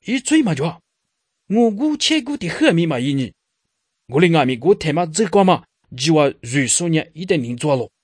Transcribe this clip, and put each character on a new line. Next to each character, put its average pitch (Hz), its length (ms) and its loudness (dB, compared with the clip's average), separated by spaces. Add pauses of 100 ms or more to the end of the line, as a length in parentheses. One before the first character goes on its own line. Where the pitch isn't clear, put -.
一 247 140 -2
追 311 240 2
嘛 180 100 0
就 135 100 -4
啊， - 160 -6 (680)
我 226 240 2
姑 294 260 -2
切 302 240 0
姑 285 160 -8
的 180 120 -6
黑 294 220 2
米 170 140 2
嘛 143 140 -2
一 139 140 -2
年， 127 200 -4 (720)
我 135 140 0
的 180 60 4 (100)
阿 139 80 2
米 127 100 0
姑 160 200 2
他 160 180 -4
妈 175 140 0
这 202 180 -2
个 196 180 2
嘛， 175 200 2 (340)
就 147 160 0
话 147 180 4 (100)
瑞 127 260 -2
数 175 200 -2
年 160 260 -2
一 156 120 -14
点 165 160 0
零 120 160 -8
做 147 180 0
了。 117 140 -6 (140)